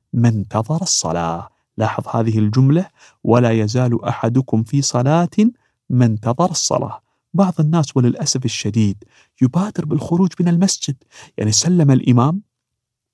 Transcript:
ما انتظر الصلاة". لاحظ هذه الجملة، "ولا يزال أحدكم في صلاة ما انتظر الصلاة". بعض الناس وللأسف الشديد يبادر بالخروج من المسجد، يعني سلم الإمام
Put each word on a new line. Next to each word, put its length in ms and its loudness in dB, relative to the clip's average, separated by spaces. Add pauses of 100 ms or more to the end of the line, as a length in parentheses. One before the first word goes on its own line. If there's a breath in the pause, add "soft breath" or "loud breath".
(140)
ما 160 4
انتظر 520 -4
الصلاة". 680 -4 (280)
لاحظ 300 -2
هذه 320 -2
الجملة، 460 2 (380 soft breath)
"ولا 280 4
يزال 540 0
أحدكم 580 -2
في 180 -2
صلاة 480 0 (600)
ما 160 4
انتظر 460 0
الصلاة". 500 -4 (320)
بعض 260 2
الناس 380 0
وللأسف 480 0
الشديد 580 -2 (380 soft breath)
يبادر 440 -2
بالخروج 440 0 (100)
من 80 2
المسجد، 480 0 (420 loud breath)
يعني 140 0
سلم 400 2
الإمام 500 2 (720)